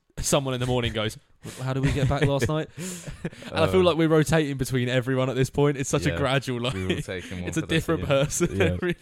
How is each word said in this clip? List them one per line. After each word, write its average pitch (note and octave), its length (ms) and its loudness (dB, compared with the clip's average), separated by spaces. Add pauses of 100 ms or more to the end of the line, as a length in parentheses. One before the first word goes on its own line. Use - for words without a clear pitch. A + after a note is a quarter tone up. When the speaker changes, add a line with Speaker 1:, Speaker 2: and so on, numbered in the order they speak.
Speaker 1:
<laughs> - 140 -14
someone C3+ 360 0
in B2 60 -4
the B2 60 -2
morning A#2+ 260 0
goes, A2 240 -2 (460)
"How C3 120 -4
did C3+ 100 -2
we C#3 80 4
get C#3+ 160 2
back C#3+ 180 0
last C#3 220 2
night?" D#3 240 -2
<laughs> - 60 -18 (720)
And - 100 -2
I D#3+ 60 4
feel F#3 140 4
Speaker 2:
Uh. F3+ 40 6
Speaker 1:
like E3 120 4
we're D#3+ 120 4
rotating D#3 500 4
between B2+ 320 0
everyone B2+ 400 2
at A#2 60 -4
this C3 140 4
point. C#3+ 280 2
It's C3+ 120 -4
such D#3 160 0
a D3 40 2
Speaker 2:
Yeah. - 80 -2
Speaker 1:
gradual, C3 420 0
like, B2 140 -2
Speaker 2:
We F#2 220 -2
all C#3+ 60 -4
take F#2 280 -8
them F#2 80 -8
Speaker 1:
<laughs> F2+ 80 -6
it's F2 100 -6
a D#3+ 40 0
Speaker 2:
one - 0 -
for - 20 -
the - 40 -10
Speaker 1:
different D#3+ 340 -2
Speaker 2:
team. - 80 -4
Speaker 1:
person C#3+ 480 0
Speaker 2:
Yeah. G2+ 80 2
Speaker 1:
<laughs> E3+ 100 2
every F3 280 -4